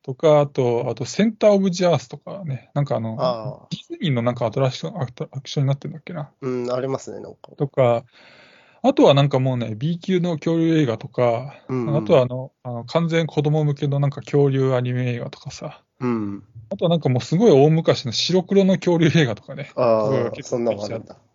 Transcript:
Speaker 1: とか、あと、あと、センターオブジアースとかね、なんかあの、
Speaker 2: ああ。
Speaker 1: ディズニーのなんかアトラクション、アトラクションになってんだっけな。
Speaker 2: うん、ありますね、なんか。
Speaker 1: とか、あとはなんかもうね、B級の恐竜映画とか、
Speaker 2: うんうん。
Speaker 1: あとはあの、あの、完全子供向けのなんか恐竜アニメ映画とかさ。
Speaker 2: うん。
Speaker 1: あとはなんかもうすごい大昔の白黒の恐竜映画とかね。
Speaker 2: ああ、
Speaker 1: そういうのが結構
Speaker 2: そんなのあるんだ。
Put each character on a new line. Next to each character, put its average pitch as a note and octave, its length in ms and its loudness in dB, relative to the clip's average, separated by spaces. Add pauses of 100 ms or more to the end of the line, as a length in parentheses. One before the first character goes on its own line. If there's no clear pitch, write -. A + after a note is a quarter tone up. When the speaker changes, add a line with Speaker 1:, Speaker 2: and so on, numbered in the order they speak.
Speaker 1:
と C3+ 100 -10
か、 D3+ 280 4
あ C#3+ 60 0
と、 B2 420 0
あ A2+ 60 -4
と、 C3 100 -6
セ - 180 0
ン A3 100 2
タ A3 140 2
ー G#3 40 8
オ G3 80 4
ブ F#3+ 120 2
ジ F3 160 -2
ア E3+ 60 4
ー C#3+ 40 2
ス - 120 -8
と D3 80 -14
か F3+ 260 -14
ね、 C#3 300 -10
な C#3+ 80 0
ん C#3+ 40 0
か A#2+ 120 -4
あ - 20 -2
の、 A2+ 200 -6
Speaker 2:
あ A2+ 440 -4
あ。 - 80 -20
Speaker 1:
デ - 60 -8
ィ - 100 -20
ズ E4+ 140 -12
ニ F3 80 -2
ー - 20 0
の A#2+ 100 0
な B2 120 -2
ん - 20 -6
か B2 100 -4
ア A2 60 -2
ト C3+ 80 -6
ラ C3+ 100 0
ク - 60 -8
シ - 100 -10
ョ E3 60 -8
ン、 F#3+ 100 -8
ア B2+ 60 -4
ト - 240 -12
ラ C#3 80 -10
ク - 100 -16
シ - 80 -6
ョ D3 40 0
ン - 20 0
に C3+ 60 0
な C#3 60 0
っ - 20 -18
て C#3+ 100 -14
ん D3+ 60 -10
だ D3+ 60 -16
っ - 40 -20
け - 80 -16
な。 D3 180 -10 (120)
Speaker 2:
う C3+ 80 -6
ん、 B2 220 -4
あ B2+ 80 -2
り C3 100 -4
ま C3 100 -4
す G#2 140 -14
ね、 G#2 80 -14
な G#2 80 -14
ん - 60 -18
か。 - 220 -20
Speaker 1:
と C#3+ 120 -4
か、 A#2+ 340 2 (760)
あ C4+ 120 2
と C#4+ 120 6
は D3 80 8
な C#3 80 6
ん C#3+ 80 4
か C3+ 100 0
も C3 140 0
う B2 40 -4
ね、 A2+ 180 -6
B E3 240 -4
級 F#3 200 0
の E3+ 160 -2
恐 E3 220 -2
竜 E3 200 2
映 D3+ 80 4
画 A2+ 120 -2
と - 100 -14
か、 B2 480 -2 (140)
Speaker 2:
う C3 40 -4
ん B2 140 -2
う D3 40 -2
ん。 C#3+ 60 2
Speaker 1:
あ - 40 0
と - 120 2
は C3 100 6
あ - 20 2
の、 B2+ 260 -10 (120)
あ B2 60 -10
の、 A#2+ 140 -8
完 E3 240 0
全 E3 200 0
子 D3+ 140 -2
供 D3+ 220 2
向 C#3+ 120 0
け D3 120 -4
の C#3 140 0
な C#3+ 80 0
ん - 20 -4
か - 80 -12
恐 C#3+ 300 2
竜 C3 260 0
ア B2 60 0
ニ B2 100 -4
メ B2 220 -2
映 A#2 60 -6
画 B2+ 100 -10
と - 100 -18
か - 120 -16
さ。 - 300 -16 (200)
Speaker 2:
う B2+ 40 -6
ん。 G#2 380 -6 (260)
Speaker 1:
あ G3+ 60 -8
と G3+ 100 -4
は E3 40 2
な E3+ 80 2
ん - 20 -2
か D3 80 -2
も B2+ 120 2
う - 20 -2
す - 160 -2
ご A3+ 100 4
い F#3 40 8
大 C#3+ 180 8
昔 D#3+ 360 2
の A2+ 60 -6
白 F3 320 0
黒 G3 220 2
の F#3+ 100 4
恐 F3 220 0
竜 D#3+ 180 4
映 D#3+ 100 6
画 A2+ 100 -4
と - 80 -20
か C3+ 120 -16
ね。 C#3 220 -14
Speaker 2:
あ A#2 220 4
あ、 G#2+ 80 0
Speaker 1:
そ - 40 0
う - 40 2
い - 20 0
う - 20 0
の A#2+ 60 -2
が A#2 60 -6
結 - 180 -14
構 C3 80 -2
Speaker 2:
そ A#2 40 -2
ん A#2+ 40 -2
な A2+ 80 0
の G2+ 100 -6
あ G#2 60 -6
る A2+ 100 -8
ん A2 60 -14
だ。 - 120 -20 (180)